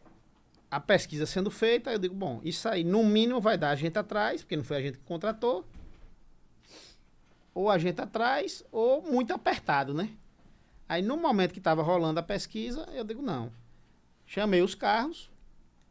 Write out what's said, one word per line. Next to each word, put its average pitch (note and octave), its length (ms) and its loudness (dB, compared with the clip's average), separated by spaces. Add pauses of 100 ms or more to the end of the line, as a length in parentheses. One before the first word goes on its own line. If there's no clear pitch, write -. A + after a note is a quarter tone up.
(720)
a C#3+ 100 -4
pesquisa D#3 460 2
sendo F#3+ 240 -2
feita, A#3 420 2
eu A3 60 0
digo, F#3 160 -4
"Bom, D#3 300 -4
isso E3+ 240 -4
aí, F#3+ 160 0
no G3+ 200 4
mínimo, A3 360 4
vai G#3+ 180 2
dar D3 120 0
a D3 60 0
gente D#3+ 220 -4
atrás", G#3 440 -2
porque - 140 -6
não C#3 80 -4
foi D3 140 -4
a - 20 -2
gente C3+ 180 -6
que - 60 -20
contratou, A3 640 -4 (1900)
ou G3 160 2
a F#3+ 80 6
gente E3+ 220 0
atrás, B3 720 -2
ou B3+ 300 2
muito B3+ 300 0
apertado, C#3+ 640 0
né? G3+ 160 -2 (760)
Aí, E3+ 140 0
no B3 140 -2
momento C4 360 2
que - 80 -16
tava D#3+ 220 4
rolando E3 380 2
a - 20 0
pesquisa, A3+ 680 -6
eu B3+ 120 -8
digo, A3 180 -10
"Não." B2 300 -4 (760)
Chamei F#3+ 360 4
os F#3 120 2
carros, A3+ 560 0 (600)